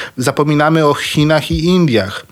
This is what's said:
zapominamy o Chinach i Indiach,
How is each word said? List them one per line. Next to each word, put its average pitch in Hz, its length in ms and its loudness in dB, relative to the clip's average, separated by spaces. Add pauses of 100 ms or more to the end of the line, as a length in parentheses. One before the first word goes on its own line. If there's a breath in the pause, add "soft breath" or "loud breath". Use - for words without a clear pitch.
(180 loud breath)
zapominamy 151 680 0
o 147 80 2
Chinach 151 560 0
i 160 140 -4
Indiach, 147 680 0